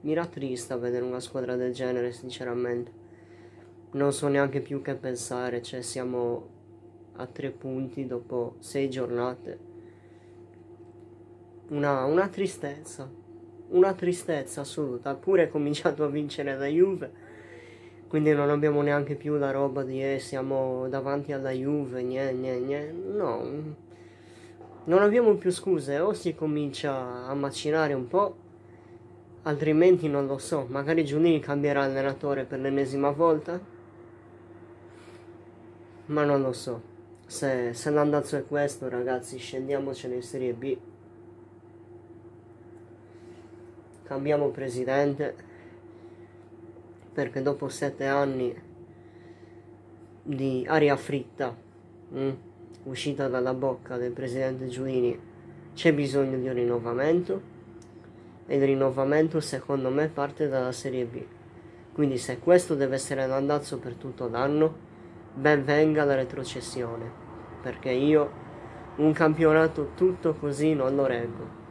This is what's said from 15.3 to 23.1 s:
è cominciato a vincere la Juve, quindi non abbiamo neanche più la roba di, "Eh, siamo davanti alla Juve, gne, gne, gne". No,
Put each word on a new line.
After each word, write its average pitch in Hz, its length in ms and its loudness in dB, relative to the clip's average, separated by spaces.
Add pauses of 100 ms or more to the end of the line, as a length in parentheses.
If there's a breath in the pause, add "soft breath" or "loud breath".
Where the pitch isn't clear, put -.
è 151 40 0
cominciato 147 560 0
a 147 40 0
vincere 143 480 -4
la 139 100 -4
Juve, 165 460 2 (960 loud breath)
quindi 151 240 4
non 143 180 4
abbiamo 147 320 4
neanche 143 320 2
più 147 220 -4
la 139 160 0
roba 135 320 0
di, 131 180 -4
"Eh, 139 160 0
siamo 131 680 -2
davanti 139 440 -4
alla 135 180 -4
Juve, 131 520 -2
gne, 131 300 -2
gne, 127 260 -2
gne". 143 340 -4
No, 151 840 -4 (1120 loud breath)